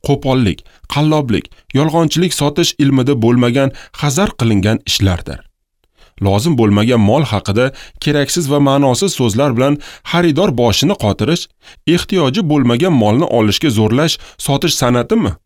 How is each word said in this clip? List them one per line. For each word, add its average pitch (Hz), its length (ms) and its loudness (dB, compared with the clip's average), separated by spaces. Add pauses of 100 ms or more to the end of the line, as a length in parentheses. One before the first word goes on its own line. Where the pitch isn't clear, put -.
Qo'pollik, 131 540 0 (280)
qalloblik, 151 600 -2 (240)
yolg'onchilik 160 640 0
sotish 147 440 -2
ilmida 139 380 2
bo'lmagan, 120 600 2 (160)
hazar 147 400 -2
qilingan 107 500 0
ishlardir. - 600 -2 (800)
Lozim 104 380 0
bo'lmagan 110 440 2
mol 120 240 2
haqida 110 420 -2 (300)
keraksiz 143 540 -2
va 143 100 2
ma'nosiz 139 520 2
so'zlar 135 400 0
bilan 139 260 0 (240)
xaridor 170 500 0
boshini 120 420 0
qotirish, 107 540 -2 (360)
ehtiyoji 175 580 0
bo'lmagan 147 520 2
molni 113 320 2
olishga 113 440 0
zo'rlash 110 480 0 (180)
sotish 143 400 -2
san'atimi? 123 560 0 (140)